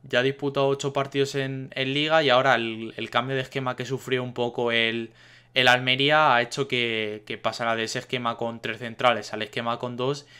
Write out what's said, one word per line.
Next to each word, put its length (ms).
ya 180
disputó 460
ocho 260
partidos 420
en, 400
en 180
Liga 300
y 60
ahora 260
el, 400
el 140
cambio 260
de 60
esquema 340
que 80
sufrió 400
un 100
poco 380
el, 400
el 140
Almería 680
ha 80
hecho 260
que, 580
que 120
pasara 380
de 80
ese 160
esquema 380
con 240
tres 160
centrales 560
al 80
esquema 380
con 180
dos 280